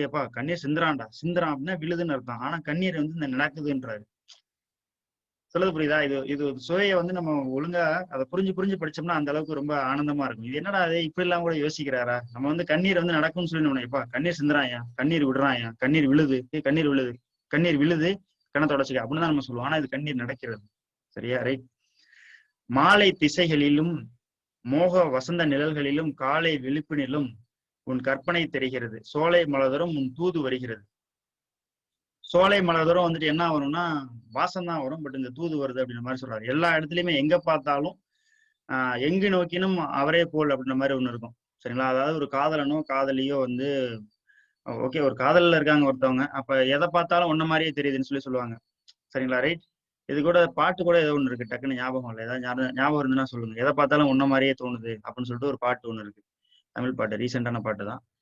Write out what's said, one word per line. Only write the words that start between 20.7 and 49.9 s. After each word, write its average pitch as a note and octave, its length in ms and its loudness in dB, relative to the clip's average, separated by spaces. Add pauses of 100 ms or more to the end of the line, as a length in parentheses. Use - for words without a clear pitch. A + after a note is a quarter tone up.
சரியா? A#2+ 260 -2
ரைட். B2+ 240 -2 (1040)
மாலை F#3+ 440 6
திசைகளிலும் D#3 800 2 (720)
மோக F3 440 4
வசந்த D#3+ 360 0
நிழல்களிலும் D3 680 0
காலை D#3 440 0
விழிப்பினிலும் C#3 720 -2 (580)
உன் B2+ 140 -2
கற்பனை C3+ 440 -2 (100)
தெரிகிறது. B2 480 -4
சோலை E3+ 420 2
மலர்தோறும் C#3+ 520 0
உன் C3 160 -2
தூது E3+ 280 -2
வருகிறது. B2+ 420 -6 (1400)
சோலை F#3+ 380 4
மலர்தோறும் E3+ 460 4
வந்துட்டு D#3+ 240 0
என்ன E3 200 2
வரும்னா D3 320 0 (480)
வாசம் F3 380 -4
தான் D#3+ 140 -4
வரும், D3+ 200 -6
but C3+ 120 -10
இந்த C3 140 -6
தூது D#3 280 -6
வருது C3 240 -4
அப்படின்ற A#2+ 220 -6
மாதிரி B2+ 180 -6
சொல்றாரு. A2+ 240 -8
எல்லா D3+ 260 2
இடத்துலயுமே E3 440 0
எங்க D3 240 2
பார்த்தாலும், D3+ 560 0 (720)
ஆஹ், B2+ 320 0
எங்கு F#3+ 280 2
நோக்கினும் F#3 460 0 (180)
அவரே D3+ 320 2
போல் D3+ 280 0
அப்படின்ற C3 220 -2
மாதிரி C3+ 200 2
ஒண்ணு B2+ 180 -2
இருக்கும். A#2 200 -12 (320)
சரிங்களா? B2 240 -2
அதாவது C3+ 260 0
ஒரு C#3+ 140 -2
காதலனோ D3 560 0
காதலியோ C3+ 540 0
வந்து, B2+ 280 -2 (960)
ஓகே, B2+ 360 -4
ஒரு C3 140 2
காதல்ல D#3+ 440 6
இருக்காங்க D3 300 4
ஒருத்தவங்க, C3 420 2
அப்ப C3+ 360 0
எதை D3 220 2
பார்த்தாலும் E3+ 440 2
உன்ன D#3+ 120 2
மாதிரியே D#3+ 280 0
தெரியுதுன்னு C3+ 360 -2
சொல்லி C#3 160 -4
சொல்லுவாங்க. B2 300 -4 (540)
சரிங்களா? B2+ 300 -2
ரைட். E3 260 0 (440)